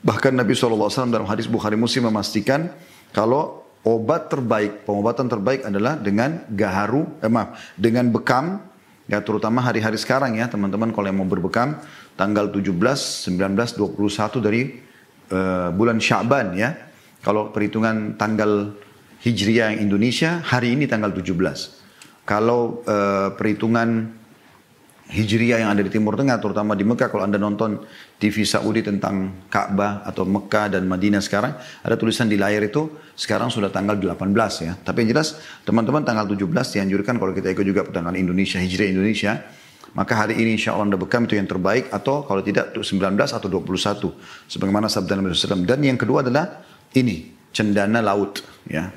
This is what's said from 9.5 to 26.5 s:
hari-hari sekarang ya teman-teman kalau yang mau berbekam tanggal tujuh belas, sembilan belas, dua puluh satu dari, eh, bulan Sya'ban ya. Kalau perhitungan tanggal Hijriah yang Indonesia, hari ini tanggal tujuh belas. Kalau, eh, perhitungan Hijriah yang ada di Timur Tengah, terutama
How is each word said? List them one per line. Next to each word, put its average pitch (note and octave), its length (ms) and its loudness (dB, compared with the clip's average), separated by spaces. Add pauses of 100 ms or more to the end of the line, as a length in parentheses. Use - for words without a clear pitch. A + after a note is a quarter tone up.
hari-hari A2 320 2
sekarang B2 400 0
ya A#2 160 -2
teman-teman G2+ 400 -2
kalau G#2 160 -2
yang F#2+ 160 0
mau F#2 60 -2
berbekam G#2+ 500 0 (400)
tanggal G2+ 320 0
tujuh G2 240 0
belas, A#2+ 240 2 (240)
sembilan F#2+ 320 0
belas, A#2 160 0
dua G2+ 160 0
puluh G2+ 240 -2
satu A2 320 -2
dari, A2+ 240 0 (640)
eh, F#2 400 0
bulan A2 240 2
Sya'ban A2 640 2
ya. C3 160 0 (480)
Kalau G#2+ 320 0
perhitungan A2 640 -2
tanggal G#2+ 560 0 (480)
Hijriah A2 480 2
yang G#2 160 0
Indonesia, B2 560 2
hari B2 320 2
ini C#3+ 160 0
tanggal G#2 240 0
tujuh F2+ 240 -2
belas. - 400 -4 (480)
Kalau, A#2 560 0
eh, G2+ 480 2
perhitungan A2+ 800 0 (960)
Hijriah A2+ 560 2
yang G#2 80 2
ada G2+ 160 2
di F#2+ 80 -4
Timur G#2+ 240 2
Tengah, B2+ 240 2
terutama G#2 320 0